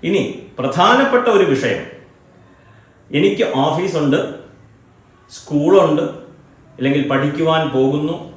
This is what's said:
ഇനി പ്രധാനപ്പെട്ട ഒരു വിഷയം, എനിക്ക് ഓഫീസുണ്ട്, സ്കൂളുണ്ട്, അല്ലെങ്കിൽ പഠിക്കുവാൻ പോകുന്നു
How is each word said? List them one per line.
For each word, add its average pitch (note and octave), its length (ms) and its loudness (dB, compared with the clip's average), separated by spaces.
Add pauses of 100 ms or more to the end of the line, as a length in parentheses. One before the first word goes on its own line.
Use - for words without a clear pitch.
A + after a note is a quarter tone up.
ഇനി F3 380 -2 (160)
പ്രധാനപ്പെട്ട A#3+ 680 2
ഒരു G3 160 4
വിഷയം, C3 420 -2 (1300)
എനിക്ക് - 360 2
ഓഫീസുണ്ട്, D3 800 0 (960)
സ്കൂളുണ്ട്, D#3 720 2 (760)
അല്ലെങ്കിൽ C#3 300 -2
പഠിക്കുവാൻ D3 640 0
പോകുന്നു D3 680 -2